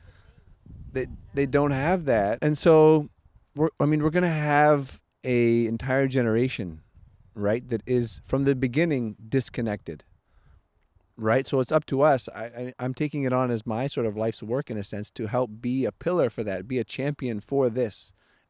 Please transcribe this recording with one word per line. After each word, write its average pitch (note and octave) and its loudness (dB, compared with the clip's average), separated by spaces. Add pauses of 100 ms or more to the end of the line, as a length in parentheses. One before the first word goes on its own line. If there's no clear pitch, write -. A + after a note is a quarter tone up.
(920)
They, C3 -6 (280)
they C#3 0
don't C#3+ 2
have D#3 0
that. A2+ 2
And D3+ 0
so, D#3 6 (460)
we're, D#3 0 (120)
I D3 4
mean, D3+ 2
we're D#3 2
gonna F3+ 2
have D3 2 (240)
a A#2 2
entire B2+ 0
generation, A#2 0 (520)
right, A2 -2
that A#2 -4
is B2 -2
from C#3 -2
the C#3 4
beginning B2+ -2 (120)
disconnected, A2 -4 (1120)
right? A2+ 0
So C3+ 0
it's B2+ -2
up D#3 2
to C3+ 0
us. C#3+ 2
I, A2 -10
I, A#2+ -10
I'm B2+ -4
taking D3+ -4
it B2+ 0
on B2+ 0
as A2+ -2
my A#2 -4
sort C3 -2
of G#2 -4
life's A2 -4
work B2 -6
in A2+ -6
a G2+ -8
sense G#2 -10
to A2+ -8
help B2 -2 (100)
be B2+ -2
a - -2
pillar E3+ 0
for A2+ -6
that, F#2+ -6
be B2+ -4
a A2+ -2
champion C3 -6
for C3+ 0
this, A2+ -4 (380)